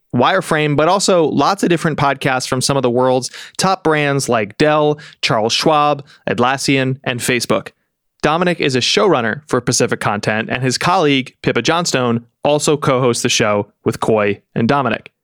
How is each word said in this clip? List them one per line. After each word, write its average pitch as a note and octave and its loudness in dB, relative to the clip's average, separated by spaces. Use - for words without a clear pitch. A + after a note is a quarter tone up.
Wireframe, D3+ 0
but D3+ 4
also F3+ 2
lots C#3+ 0
of - 0
different E3 -2
podcasts C3+ -2
from C3 -2
some C#3 0
of C3+ 0
the B2 2
world's B2+ 0
top F#3 0
brands D3 0
like A2 -2
Dell, D3+ 2
Charles A2+ 0
Schwab, D3 0
Atlassian, C3 0
and B2+ -4
Facebook. A#2 -2
Dominic E3 0
is C3 0
a B2 0
showrunner C3+ 0
for B2+ 0
Pacific B2 -2
Content, G#2+ -2
and B2 -4
his B2+ -2
colleague, D3+ 0
Pippa B2+ 0
Johnstone, B2+ 0
also D3 2
co-hosts B2+ 0
the B2 0
show G#2 0
with A2+ -4
Coy G#2 0
and A#2 0
Dominic. C3 -2